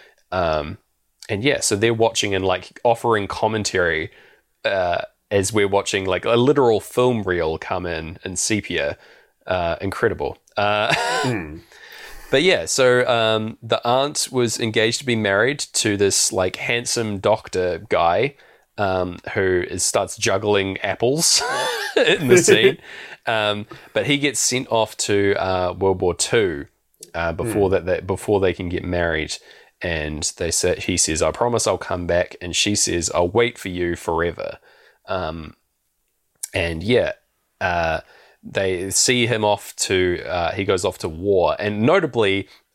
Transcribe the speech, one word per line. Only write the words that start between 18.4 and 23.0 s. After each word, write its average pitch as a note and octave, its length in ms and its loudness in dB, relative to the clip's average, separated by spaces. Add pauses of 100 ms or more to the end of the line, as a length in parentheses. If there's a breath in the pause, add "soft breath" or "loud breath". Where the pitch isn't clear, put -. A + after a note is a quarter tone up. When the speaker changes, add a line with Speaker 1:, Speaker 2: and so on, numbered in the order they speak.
Speaker 1:
um, F#2 400 -2 (160)
who F#2 360 2
is, F#2 140 -6
starts - 340 -2
juggling G2+ 640 0
apples B2 600 0 (280)
<laughs> A4+ 260 -4
in E3+ 320 2
the A#2+ 100 8
Speaker 2:
<laughs> E3 60 6
Speaker 1:
scene. A#2+ 340 6 (480 loud breath)